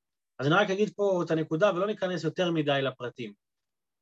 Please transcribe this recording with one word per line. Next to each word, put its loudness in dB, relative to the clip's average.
אז -2
אני 4
רק 4
אגיד 0
פה 2
את -6
הנקודה, 2
ולא 0
ניכנס -4
יותר -2
מדי 0
לפרטים. -8